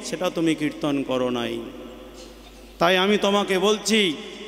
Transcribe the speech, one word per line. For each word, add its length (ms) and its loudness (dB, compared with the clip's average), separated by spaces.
সেটা 260 -4
তুমি 240 2
কীর্তন 480 -2
করো 280 0
নাই। 300 -4
তাই 180 4
আমি 220 4
তোমাকে 400 2
বলছি, 540 2